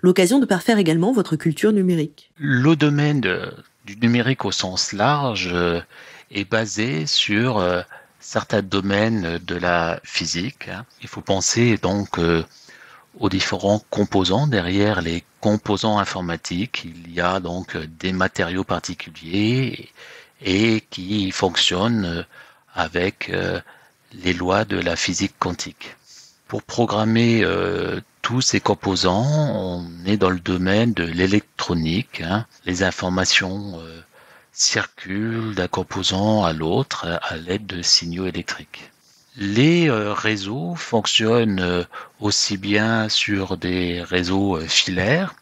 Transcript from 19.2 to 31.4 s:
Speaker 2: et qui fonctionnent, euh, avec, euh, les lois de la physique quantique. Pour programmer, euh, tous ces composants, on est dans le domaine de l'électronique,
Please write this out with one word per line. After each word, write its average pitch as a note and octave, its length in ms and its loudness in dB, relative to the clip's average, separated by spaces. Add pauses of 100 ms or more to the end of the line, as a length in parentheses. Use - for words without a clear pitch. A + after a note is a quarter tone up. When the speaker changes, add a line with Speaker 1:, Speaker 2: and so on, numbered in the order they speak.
Speaker 2:
et A2 480 2
qui F#2+ 420 -2
fonctionnent, G2 720 0
euh, E2+ 180 -4 (520)
avec, F2+ 560 -2
euh, F#2 300 -4 (640)
les F2+ 80 0
lois F2+ 320 0
de G2 140 -4
la F2 180 -2
physique - 420 -2
quantique. - 580 -6 (500)
Pour G#2+ 160 -8
programmer, A2+ 800 2
euh, F2+ 580 -2 (220)
tous A#2+ 180 -2
ces G#2+ 200 0
composants, G#2+ 920 0
on F2+ 320 -6 (200)
est G#2 100 2
dans F#2+ 140 4
le F#2 100 -2
domaine F#2+ 520 2
de F2 120 -2
l'électronique, F2 1200 -2